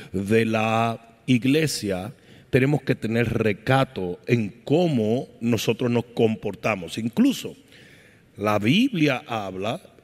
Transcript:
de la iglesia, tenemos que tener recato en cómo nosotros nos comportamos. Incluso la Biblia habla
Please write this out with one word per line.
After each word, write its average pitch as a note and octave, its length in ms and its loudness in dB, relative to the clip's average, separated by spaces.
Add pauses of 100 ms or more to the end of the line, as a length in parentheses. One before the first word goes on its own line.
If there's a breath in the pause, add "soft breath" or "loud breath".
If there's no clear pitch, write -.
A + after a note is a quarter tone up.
(140 loud breath)
de G#2 320 2
la A2 800 -2
iglesia, B2+ 880 0 (360 loud breath)
tenemos C#3 320 2
que B2+ 140 -2
tener A#2 380 -2
recato G#2+ 920 0
en A2+ 380 0
cómo C3+ 640 2 (140)
nosotros A#2 500 0
nos A#2+ 140 0
comportamos. G#2+ 920 -2
Incluso C#3 580 0 (840 loud breath)
la G#2 220 0
Biblia D3+ 680 0
habla G#2 540 -6 (220)